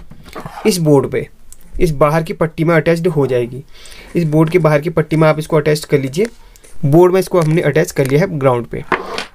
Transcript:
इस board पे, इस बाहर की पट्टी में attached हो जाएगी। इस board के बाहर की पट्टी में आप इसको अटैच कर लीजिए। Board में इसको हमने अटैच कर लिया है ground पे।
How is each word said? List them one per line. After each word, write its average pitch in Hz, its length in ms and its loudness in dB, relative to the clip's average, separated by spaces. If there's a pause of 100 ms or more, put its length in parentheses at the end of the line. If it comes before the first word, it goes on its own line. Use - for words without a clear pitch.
(640)
इस 202 140 2
board 143 320 4
पे, 120 160 -4 (520)
इस 170 140 2
बाहर 156 300 2
की 190 100 -8
पट्टी 165 300 -2
में 165 120 2
attached 170 320 0
हो 143 200 0
जाएगी। 123 360 -4 (520)
इस 170 100 0
board 156 240 2
के 180 100 2
बाहर 151 220 2
की 165 100 -4
पट्टी 160 240 -2
में 156 120 4
आप 151 120 2
इसको 156 180 -2
अटैच 156 280 0
कर 143 140 0
लीजिए। 135 280 -2 (580)
Board 175 280 6
में 190 60 4
इसको 180 220 0
हमने 156 220 0
अटैच 151 280 0
कर 139 160 -2
लिया 139 120 2
है 185 200 -2
ground 123 280 0
पे। - 160 -10 (520)